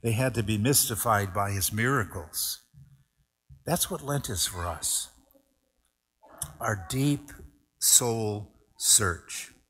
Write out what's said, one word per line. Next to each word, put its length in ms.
they 80
had 220
to 100
be 140
mystified 760
by 180
his 200
miracles. 920
That's 240
what 140
Lent 260
is 160
for 200
us. 440
Our 300
deep 420
soul 800
search 760